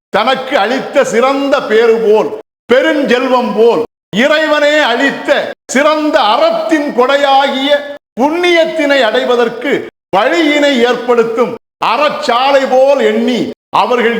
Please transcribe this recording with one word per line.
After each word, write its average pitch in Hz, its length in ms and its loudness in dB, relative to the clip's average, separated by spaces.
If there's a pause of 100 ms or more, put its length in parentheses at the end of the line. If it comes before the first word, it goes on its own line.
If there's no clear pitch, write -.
(100)
தனக்கு 254 460 -2
அளித்த 240 480 -2
சிறந்த 277 560 0
பேறு 226 400 2
போல் 214 280 2 (400)
பெருஞ்செல்வம் 254 840 0
போல் 214 280 2 (360)
இறைவனே 302 680 0
அளித்த 254 480 -2 (400)
சிறந்த 302 460 0 (100)
அறத்தின் 320 680 0
கொடையாகிய 269 760 0 (460)
புண்ணியத்தினை 320 840 0
அடைவதற்கு 240 720 -2 (380)
வழியினை 285 600 0 (120)
ஏற்படுத்தும் 233 680 0 (340)
அறச்சாலை 269 800 0
போல் 262 380 2
எண்ணி 226 360 0 (360)
அவர்கள் 226 440 0